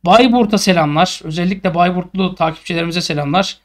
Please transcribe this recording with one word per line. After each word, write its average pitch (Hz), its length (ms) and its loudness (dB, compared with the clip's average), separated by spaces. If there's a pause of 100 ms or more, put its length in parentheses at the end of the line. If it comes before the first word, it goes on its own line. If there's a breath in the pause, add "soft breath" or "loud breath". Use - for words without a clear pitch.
Bayburt'a 226 520 4
selamlar. 170 640 0
Özellikle 175 520 -2
Bayburtlu 180 600 -2
takipçilerimize 170 680 -4
selamlar. 147 640 -2